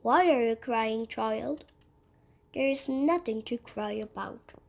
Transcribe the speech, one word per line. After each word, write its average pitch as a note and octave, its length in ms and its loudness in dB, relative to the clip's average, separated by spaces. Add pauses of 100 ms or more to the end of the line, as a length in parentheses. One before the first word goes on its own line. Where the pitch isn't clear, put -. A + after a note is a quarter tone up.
Why E4 300 6
are B3 160 4
you A3+ 80 2
crying, A3+ 520 -2
child? A3+ 580 -4 (880)
There C4+ 160 0
is C4+ 180 0
nothing C#4 560 0
to A#3+ 140 -6
cry G#3 340 -8
about. G#3 640 -10 (140)